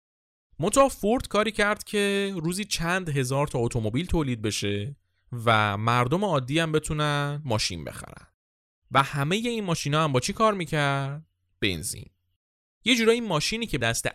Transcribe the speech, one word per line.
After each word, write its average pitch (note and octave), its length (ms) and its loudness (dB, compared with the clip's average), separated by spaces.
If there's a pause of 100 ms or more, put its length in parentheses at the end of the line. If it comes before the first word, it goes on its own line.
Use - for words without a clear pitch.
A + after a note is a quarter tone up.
(600)
منتها G#3+ 300 4
فورد - 380 0
کاری G#3+ 240 0
کرد G#3 320 0
که G3+ 540 0
روزی F3+ 280 -4
چند F3 440 -2
هزار C#3 380 0
تا C#3 120 -2
اتومبیل A#2 460 0
تولید C#3 360 0
بشه G2+ 540 -2 (500)
و G#2+ 320 4
مردم B2 480 2
عادی D3 340 0
هم D#3+ 120 0
بتونن D3+ 760 -2
ماشین G#2+ 380 -2
بخرن. - 440 -14 (640)
و C3 120 4
همهٔ C#3+ 340 -2
این A3+ 260 -2
ماشینا D#3 400 0
هم D3+ 80 0
با B2+ 80 2
چی G3 140 -2
کار A3 200 2
می‌کرد؟ C#3+ 720 -2 (360)
بنزین. F#2+ 480 -4 (760)
یه B3 100 6
جورایی A3+ 260 4
ماشینی A3 440 -2
که E3 120 -4
دست A#2 380 -2